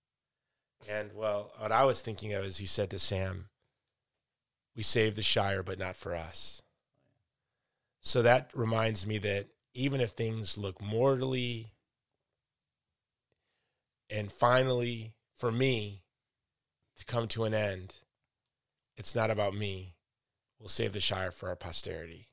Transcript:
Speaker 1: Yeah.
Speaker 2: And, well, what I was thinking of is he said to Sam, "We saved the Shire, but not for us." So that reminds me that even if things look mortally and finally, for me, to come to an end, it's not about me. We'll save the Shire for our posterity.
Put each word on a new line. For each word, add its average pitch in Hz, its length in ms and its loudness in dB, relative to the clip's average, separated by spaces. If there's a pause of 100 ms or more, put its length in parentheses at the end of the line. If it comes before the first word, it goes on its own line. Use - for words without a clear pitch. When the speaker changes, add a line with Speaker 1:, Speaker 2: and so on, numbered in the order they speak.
(880)
Speaker 1:
Yeah. 104 120 -4
Speaker 2:
And, 104 140 -8
well, 104 440 -4
what 107 140 -4
I 120 120 6
was 127 180 2
thinking 107 320 -8
of 98 120 -2
is 92 120 -6
he 101 80 -8
said 95 260 0
to 98 80 -4
Sam, 95 500 -2 (1300)
"We 107 80 -4
saved 110 320 4
the 107 80 -4
Shire, 98 400 2
but 92 160 -8
not 92 160 -6
for 87 200 -6
us." - 460 -6 (1400)
So - 200 4
that 123 320 6
reminds 113 540 0
me 107 120 -2
that 101 280 -2 (260)
even 135 260 -2
if 117 120 0
things 110 460 -4
look 98 240 -6
mortally 123 920 0 (2500)
and 104 220 -4
finally, 120 840 4 (200)
for 120 160 0
me, 113 520 2 (920)
to - 80 -18
come 117 240 -2
to 113 160 -2
an 110 100 0
end, 95 400 -4 (1000)
it's - 200 -4
not 110 160 2
about 101 240 0
me. 95 400 -6 (640)
We'll 107 100 -10
save 107 240 -2
the 101 80 -6
Shire 92 300 -2
for - 180 -10
our 90 60 -6
posterity. 85 760 -8